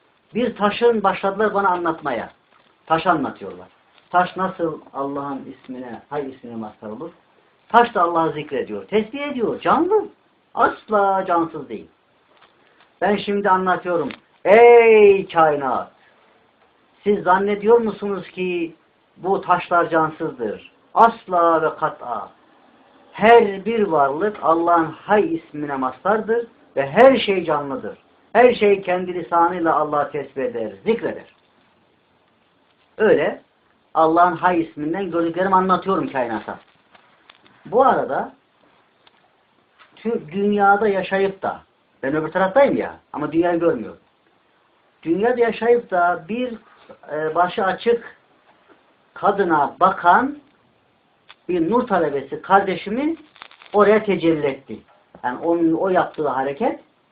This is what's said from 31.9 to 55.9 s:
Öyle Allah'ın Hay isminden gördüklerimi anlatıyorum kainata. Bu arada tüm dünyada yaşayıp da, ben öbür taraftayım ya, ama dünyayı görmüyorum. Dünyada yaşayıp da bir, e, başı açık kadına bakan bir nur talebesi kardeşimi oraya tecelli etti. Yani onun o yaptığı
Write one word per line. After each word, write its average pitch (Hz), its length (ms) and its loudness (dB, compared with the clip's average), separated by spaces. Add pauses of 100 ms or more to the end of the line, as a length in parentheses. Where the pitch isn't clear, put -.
Öyle 202 440 2 (520)
Allah'ın 165 420 4
Hay 170 260 0
isminden 165 500 -6
gördüklerimi 170 440 -2
anlatıyorum 185 520 0
kainata. 113 520 -6 (1040)
Bu 220 200 2
arada 180 480 -2 (1600)
tüm 202 360 -8
dünyada 202 560 2
yaşayıp 196 540 -2
da, 92 200 -6 (420)
ben 139 120 -2
öbür 156 160 -4
taraftayım 185 460 2
ya, 85 220 -6 (140)
ama 139 180 -6
dünyayı 170 280 0
görmüyorum. 120 400 -2 (1040)
Dünyada 208 360 0
yaşayıp 233 520 0
da 175 380 0
bir, 240 280 -6 (540)
e, 156 240 -4
başı 180 300 0
açık 208 520 -2 (960)
kadına 175 640 0
bakan 190 600 2 (1120)
bir 175 200 0
nur 240 180 0
talebesi 147 540 -2
kardeşimi 202 720 0 (580)
oraya 208 300 4
tecelli 165 420 0
etti. 131 340 -8 (440)
Yani 127 160 -6
onun 165 340 0
o 175 160 -2
yaptığı 160 380 -2